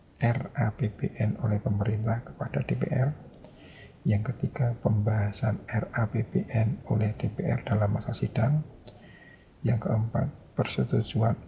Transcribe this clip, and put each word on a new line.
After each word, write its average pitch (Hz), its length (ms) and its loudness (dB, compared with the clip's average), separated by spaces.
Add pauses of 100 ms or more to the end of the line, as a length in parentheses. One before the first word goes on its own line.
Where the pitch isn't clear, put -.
(220)
R 117 180 4 (140)
A 110 200 2
P 110 160 0
B - 280 -4
N 110 240 0
oleh 107 200 2
pemerintah 110 640 0
kepada - 400 -4
D 123 100 0
P 123 160 0
R. 131 200 2 (920)
Yang 107 320 2
ketiga, - 480 0
pembahasan 107 880 2
R - 240 -2
A 117 160 0
P 110 160 0
B - 240 0
N 113 400 2
oleh 107 240 2
D - 160 -2
P - 160 -4
R 120 160 0
dalam 104 320 2
masa 104 220 -4
sidang. 143 500 2 (960)
Yang 117 240 2
keempat, 123 720 0
persetujuan 117 880 2